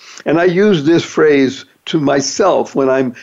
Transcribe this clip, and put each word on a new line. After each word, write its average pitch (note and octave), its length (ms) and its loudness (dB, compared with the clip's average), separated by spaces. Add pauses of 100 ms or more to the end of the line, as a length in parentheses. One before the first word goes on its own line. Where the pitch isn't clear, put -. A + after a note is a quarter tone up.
(240)
and D3 140 0
I E3+ 60 2
use F#3 400 2
this E3 180 2
phrase C#3+ 640 0 (220)
to E3+ 120 -4
myself C#3 800 -2
when C3+ 120 0
I'm C3 240 -2 (100)